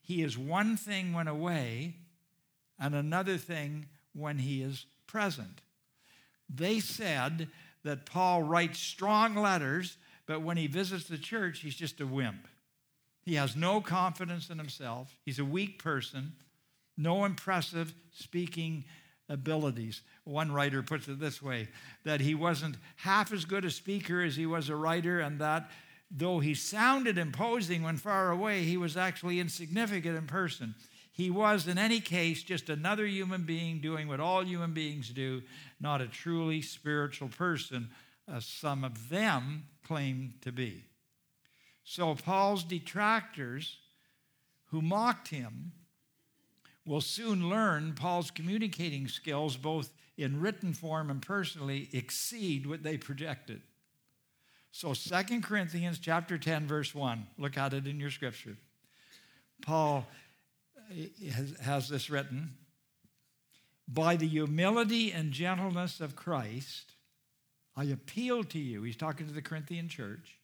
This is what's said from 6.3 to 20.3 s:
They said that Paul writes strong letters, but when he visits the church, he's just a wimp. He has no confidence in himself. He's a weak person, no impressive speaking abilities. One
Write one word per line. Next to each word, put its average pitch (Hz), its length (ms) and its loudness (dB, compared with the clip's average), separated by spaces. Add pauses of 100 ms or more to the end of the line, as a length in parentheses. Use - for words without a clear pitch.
They 180 320 2
said 160 680 0 (360)
that 143 220 -4
Paul 180 380 4
writes 170 340 4
strong 214 560 4
letters, 180 640 2 (260)
but 156 160 -2
when 170 160 0
he 156 120 2
visits 180 360 -2
the 160 140 -6
church, 185 420 -2
he's 147 160 -8
just - 240 -6
a 143 60 -2
wimp. 127 420 -2 (760)
He 175 120 0
has 139 200 2
no 185 280 4
confidence 175 680 0
in 170 80 -10
himself. 131 580 -8 (100)
He's 131 140 -4
a 143 60 2
weak 190 360 -2
person, 139 520 -2 (640)
no 175 300 2
impressive 170 680 -2 (180)
speaking 165 720 -4 (440)
abilities. 139 720 -2 (240)
One 151 260 -2